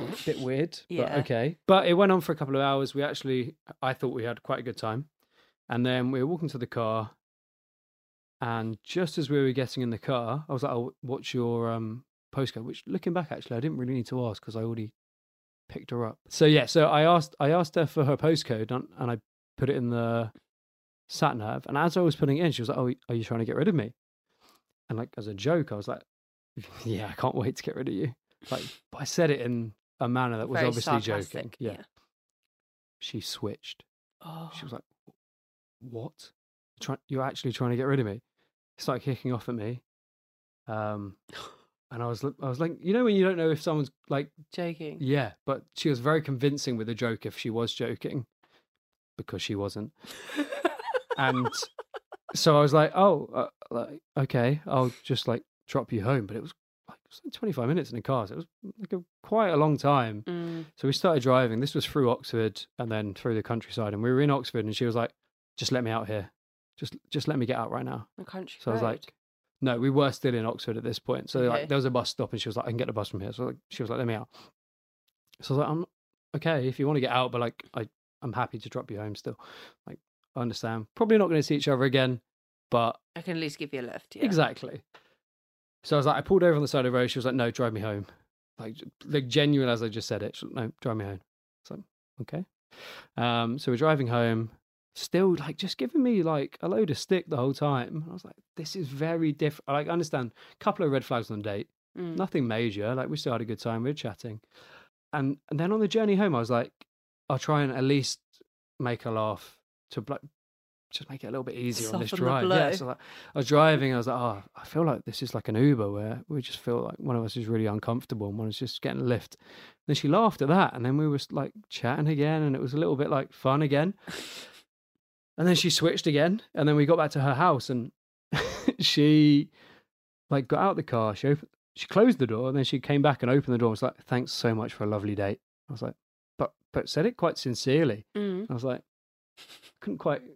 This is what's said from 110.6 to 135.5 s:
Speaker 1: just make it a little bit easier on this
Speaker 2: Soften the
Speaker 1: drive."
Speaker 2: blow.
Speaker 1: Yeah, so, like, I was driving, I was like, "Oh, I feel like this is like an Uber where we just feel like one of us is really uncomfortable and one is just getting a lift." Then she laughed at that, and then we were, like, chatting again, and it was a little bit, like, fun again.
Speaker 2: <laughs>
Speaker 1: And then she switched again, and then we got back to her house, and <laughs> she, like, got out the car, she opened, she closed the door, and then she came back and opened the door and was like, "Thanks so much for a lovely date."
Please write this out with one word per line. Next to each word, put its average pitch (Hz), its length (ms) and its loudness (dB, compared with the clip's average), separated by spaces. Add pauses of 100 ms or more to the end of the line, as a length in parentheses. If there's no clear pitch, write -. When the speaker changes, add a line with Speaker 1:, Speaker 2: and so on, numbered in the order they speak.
Speaker 1:
just - 180 -12
make 139 140 -14
it 120 40 -10
a 107 40 -8
little 131 120 -6
bit 123 120 -10
easier 113 380 -4
on 185 60 0
this 110 120 -4
Speaker 2:
Soften - 140 0
the 127 60 4
Speaker 1:
drive." 135 140 2
Speaker 2:
blow. 185 100 4
Speaker 1:
Yeah, 151 160 4
so, 180 160 -4
like, 127 100 -8 (380)
I 147 40 -2
was 123 80 0
driving, 147 460 6
I 123 40 2
was 117 100 0
like, 123 120 0
"Oh, 110 240 -2 (120)
I - 100 -18
feel 160 200 0
like 120 200 0
this - 180 -8
is 123 120 -6
like 107 120 -6
an 117 80 0
Uber 117 360 4
where 107 360 -6
we 151 140 -4
just - 180 -10
feel 120 220 -2
like 110 180 -6
one 123 160 -2
of 113 80 0
us 107 140 -6
is 110 100 -6
really 110 200 2
uncomfortable 107 640 -4
and 101 100 -6
one 110 80 -4
is 104 100 -6
just - 240 -8
getting 131 200 -4
a 131 40 -2
lift." 120 320 -2 (500)
Then 147 80 2
she - 120 -2
laughed 202 360 4
at 135 60 0
that, 175 260 6
and 120 100 -6
then 135 120 2
we 151 100 2
were, 143 120 0 (120)
like, 139 200 -4 (180)
chatting 147 380 -2
again, 156 360 2
and 139 120 2
it - 60 -2
was 127 120 -4
a 147 40 -2
little 160 180 2
bit, 135 160 0
like, 139 220 0
fun 135 300 2
again. 147 300 2 (140)
Speaker 2:
<laughs> - 60 -12 (1200)
Speaker 1:
And 165 120 2
then 180 80 8
she 170 160 4
switched 170 340 2
again, 170 380 4 (100)
and 147 160 4
then 147 60 6
we 147 100 6
got 165 120 6
back 156 140 2
to 147 100 -2
her 135 120 4
house, 143 380 2
and 120 200 -4 (400)
<laughs> - 480 -2
she, 151 680 6 (800)
like, 139 180 0
got - 120 2
out 190 160 4
the 151 80 -2
car, 110 320 0
she 135 140 -4
opened, 147 200 0 (260)
she - 120 -10
closed 233 320 6
the 127 80 2
door, 113 220 -2
and 131 60 0
then 135 80 2
she 131 160 0
came 143 220 2
back 139 220 4
and 123 80 2
opened 139 200 4
the 120 60 4
door 113 120 4
and - 20 0
was 107 100 -4
like, - 220 -2
"Thanks 127 280 -2
so 117 220 0
much 110 200 -4
for - 100 -8
a 104 40 -2
lovely 104 280 -2
date." 98 240 -2 (280)